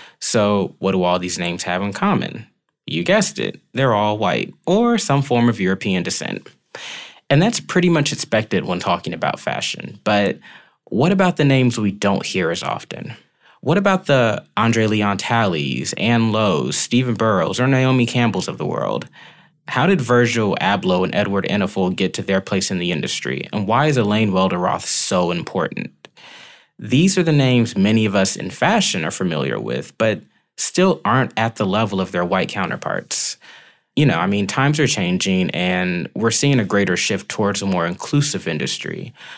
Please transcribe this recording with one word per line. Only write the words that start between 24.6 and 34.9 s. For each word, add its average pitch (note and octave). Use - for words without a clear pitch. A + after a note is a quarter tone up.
so -
important? -
These C#3
are F#3
the E3
names B2+
many A2
of G2+
us -
in -
fashion F#3+
are -
familiar C#2
with, B1
but A2
still -
aren't C3
at A2+
the G#2
level G2
of F2+
their F2
white F2+
counterparts. -
You D3
know, E2+
I F2
mean, G2+
times D3
are C3+
changing F#2